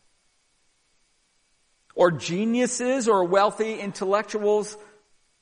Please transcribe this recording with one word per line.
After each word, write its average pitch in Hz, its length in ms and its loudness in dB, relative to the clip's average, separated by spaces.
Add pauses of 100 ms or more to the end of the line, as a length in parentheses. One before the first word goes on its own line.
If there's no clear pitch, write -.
(1900)
Or 175 160 4
geniuses 233 960 -2
or 202 180 4
wealthy 208 540 0
intellectuals 208 1000 -2 (640)